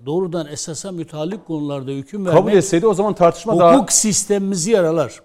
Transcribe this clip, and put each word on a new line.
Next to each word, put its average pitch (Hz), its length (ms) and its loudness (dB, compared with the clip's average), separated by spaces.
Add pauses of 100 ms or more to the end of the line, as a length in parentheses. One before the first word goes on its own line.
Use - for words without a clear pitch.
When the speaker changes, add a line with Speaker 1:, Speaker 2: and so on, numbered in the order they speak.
Speaker 1:
doğrudan 165 400 -4
esasa 151 460 -12
müteallik 165 540 -10
konularda 143 440 -6
hüküm 139 340 -10
Speaker 2:
Kabul 170 120 2
Speaker 1:
vermek 202 180 4
Speaker 2:
etseydi 175 320 2
o 214 80 2
zaman 196 200 -2
tartışma 170 380 2
Speaker 1:
hukuk 180 120 4
Speaker 2:
daha 175 240 6
Speaker 1:
sistemimizi 196 840 -2
yaralar. 165 540 0